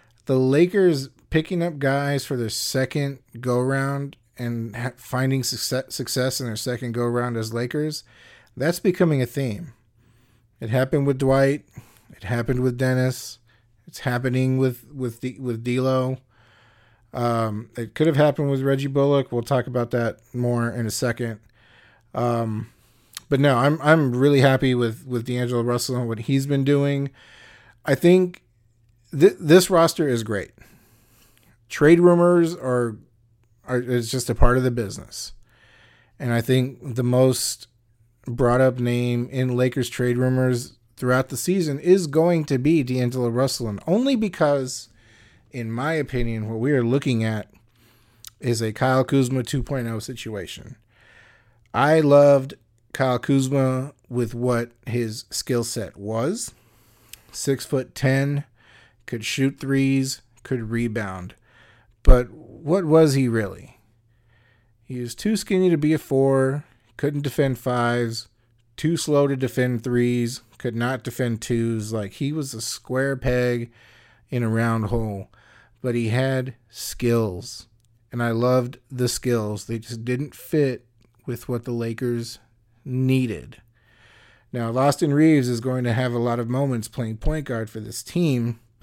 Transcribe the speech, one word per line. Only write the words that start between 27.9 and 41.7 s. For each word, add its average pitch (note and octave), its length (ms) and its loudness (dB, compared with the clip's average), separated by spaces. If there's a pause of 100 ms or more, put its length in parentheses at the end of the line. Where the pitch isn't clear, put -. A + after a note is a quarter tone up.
think F3+ 480 4 (760)
th-, F#3 200 6
this F3+ 320 6
roster E3 380 4
is A#2 140 0
great. G#2 300 -6 (1160)
Trade E3 320 6
rumors F3 540 6
are, B2 420 -2 (680)
are, B2 140 -2
is B2 300 -2
just B2+ 200 -4
a A2+ 40 -2
part A#2+ 220 6
of B2+ 60 0
the B2+ 80 0
business. - 640 -8 (880)
And B2 140 -2
I A#2+ 80 2
think B2+ 560 0
the B2+ 60 -2
most B2 640 2 (580)
brought B2 340 2
up B2+ 180 2
name A#2+ 520 -2
in B2+ 260 -2
Lakers B2 320 0
trade B2 300 -2
rumors B2+ 600 0 (180)
throughout B2+ 320 0
the C3 80 -10
season D#3+ 420 -2